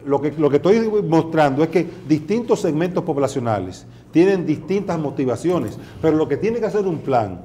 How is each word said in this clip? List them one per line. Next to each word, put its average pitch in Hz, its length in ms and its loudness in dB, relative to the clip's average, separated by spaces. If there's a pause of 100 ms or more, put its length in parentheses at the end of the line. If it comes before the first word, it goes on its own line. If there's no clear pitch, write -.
lo 139 160 2
que, 147 120 -2
lo 147 180 2
que 139 60 2
estoy 180 240 4 (220)
mostrando 156 600 2
es 160 60 2
que 165 180 0 (220)
distintos 208 520 0
segmentos 175 440 -2
poblacionales 120 840 -2 (260)
tienen 180 340 4
distintas 175 520 -2
motivaciones, 135 800 -2 (220)
pero 160 160 2
lo 156 120 0
que 143 80 0
tiene 226 240 -2
que 214 60 -2
hacer 196 200 0
un 165 120 -2
plan 110 460 -2